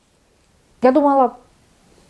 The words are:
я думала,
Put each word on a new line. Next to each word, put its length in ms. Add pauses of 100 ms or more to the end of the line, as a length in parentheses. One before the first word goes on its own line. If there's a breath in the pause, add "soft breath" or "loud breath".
(840)
я 100
думала, 380 (800)